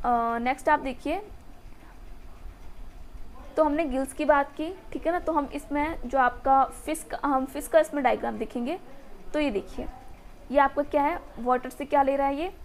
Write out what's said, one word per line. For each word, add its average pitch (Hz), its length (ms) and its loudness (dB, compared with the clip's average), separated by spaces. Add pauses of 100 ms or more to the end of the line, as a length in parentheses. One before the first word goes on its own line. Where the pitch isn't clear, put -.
अ, 233 340 2
next 262 300 0
आप 294 100 6
देखिए, 285 420 -2 (2250)
तो 311 60 6
हमने 302 220 4
gills 262 280 -2
की 302 120 -2
बात 277 300 4
की, 320 180 -4 (200)
ठीक - 120 -8
है 320 60 2
ना। 349 80 0
तो 330 140 -2
हम 285 120 2 (100)
इसमें 294 500 -2
जो 269 140 2
आपका 262 460 6
फिश 302 460 -6
का, - 140 -6
हम 262 200 2
फिश 277 220 -8
का 320 120 8
इसमें 294 240 2
diagram 220 340 2
देखेंगे। 247 420 -4 (540)
तो 302 60 2
ये 285 120 2
देखिए, - 360 -4 (640)
ये 277 80 6
आपका 277 240 4
क्या 294 200 2
है, 302 160 2 (200)
water 247 300 2
से 277 160 -8
क्या 277 180 6
ले 269 120 4
रहा 277 120 4
है 277 100 0
ये? 381 160 -4 (120)